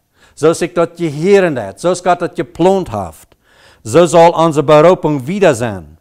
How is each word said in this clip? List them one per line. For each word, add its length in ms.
Zo 200
zich 180
dat 240
geheren 580
dat. 260
Zo 120
is 80
God 200
dat 160
gepland 560
heeft. 360
Zo 220
zal 260
onze 320
beroeping 600
wieder 300
zijn. 460